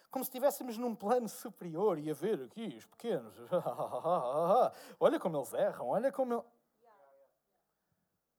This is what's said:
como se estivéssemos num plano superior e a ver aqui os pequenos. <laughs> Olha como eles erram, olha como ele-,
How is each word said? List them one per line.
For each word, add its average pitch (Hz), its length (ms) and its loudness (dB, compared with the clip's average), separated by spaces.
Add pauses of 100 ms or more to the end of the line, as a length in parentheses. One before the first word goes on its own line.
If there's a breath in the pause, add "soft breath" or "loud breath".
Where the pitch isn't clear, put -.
como 262 160 -4
se - 40 -6
estivéssemos 254 460 0
num 233 200 -2
plano 220 340 2
superior 175 720 -2
e 151 100 -4
a 151 60 0
ver 175 260 -2
aqui 143 340 -10
os 107 120 -16
pequenos. 127 500 -6
<laughs> 143 1600 0
Olha 247 200 6
como 165 180 -2
eles 131 160 -4
erram, 147 340 0
olha 214 240 2
como 254 220 -2
ele-, 233 100 -2 (2000)